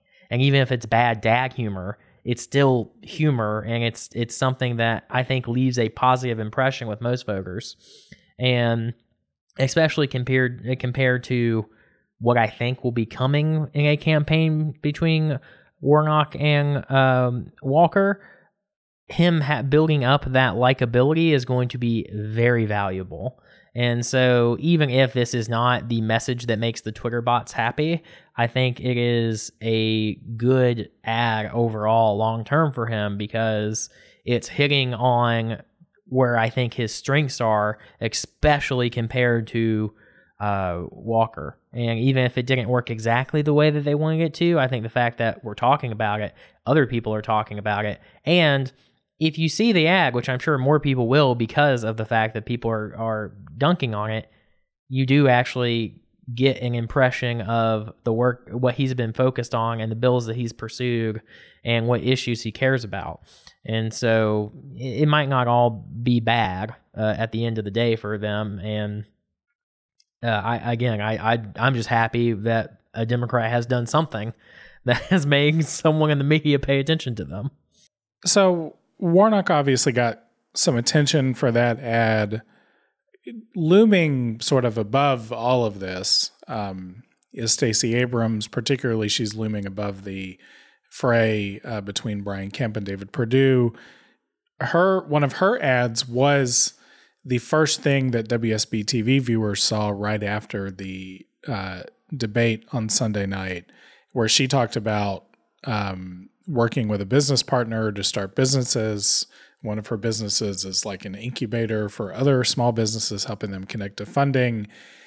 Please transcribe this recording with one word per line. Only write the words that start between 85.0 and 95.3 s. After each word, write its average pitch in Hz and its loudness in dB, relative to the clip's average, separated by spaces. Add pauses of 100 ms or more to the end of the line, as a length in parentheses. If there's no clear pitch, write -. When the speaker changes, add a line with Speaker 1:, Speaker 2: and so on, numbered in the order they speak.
Speaker 2:
all 120 0
of 101 -4
this, 92 -2 (180)
um, 98 -8 (300)
is 113 -4
Stacey 113 0
Abrams. 117 0
Particularly, 117 -2
she's 107 -2
looming 107 -4
above 98 -8
the 95 -10 (520)
fray, 110 0
uh, 113 -8
between 101 -6
Brian 98 -8
Kemp 110 -4
and 107 -4
David 98 -10
Perdue. 127 2 (880)
Her, 185 2
one 147 2
of 139 0